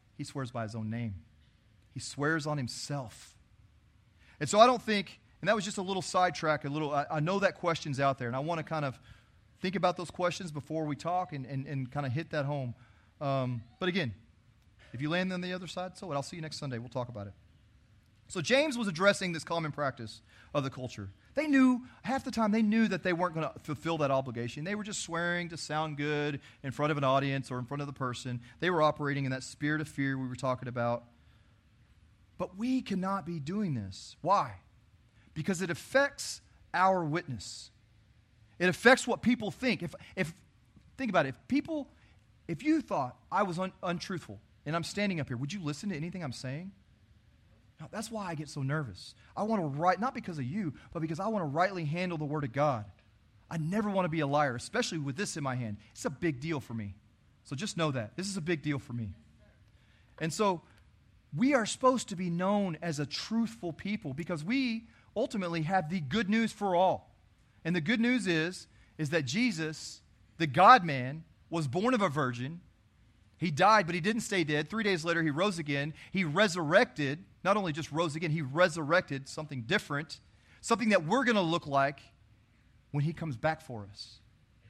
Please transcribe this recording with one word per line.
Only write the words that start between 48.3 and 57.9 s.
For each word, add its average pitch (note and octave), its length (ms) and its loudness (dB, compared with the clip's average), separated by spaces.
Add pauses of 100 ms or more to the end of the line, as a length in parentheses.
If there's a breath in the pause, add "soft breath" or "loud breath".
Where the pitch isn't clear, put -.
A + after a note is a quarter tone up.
get D3 140 -8
so C#3+ 140 -6
nervous. C3+ 520 -4 (220 soft breath)
I G3 80 -2
wanna G#3+ 200 0
write, E3+ 360 2
not C4 120 -2
because F3 260 -8
of C3+ 60 -2
you, D#3+ 300 -2 (180 loud breath)
but F3 60 -8
because D#3+ 220 -4
I G3 80 -2
wanna G3+ 180 0
rightly E3+ 380 0
handle E3+ 340 -2
the D3+ 60 -4
Word D3 180 -2
of B2 100 -4
God. C3+ 320 0 (640)
I E3+ 80 -6
never F#3+ 320 0
wanna F#3+ 200 0
be D#3+ 100 -2
a D3 80 2
liar, C#3 300 2
especially G3 420 -4
with C#3 180 -4
this F3 200 -4
in D3+ 80 -4
my C3 100 -2
hand. A2+ 220 -4 (160 loud breath)
It's - 120 -10
a A3+ 60 -4
big D3 300 -2
deal D#3 180 -4
for A#2 160 -8
me. G2+ 220 -8 (480)
So - 100 -10
just F#3 220 -6
know D#3+ 160 0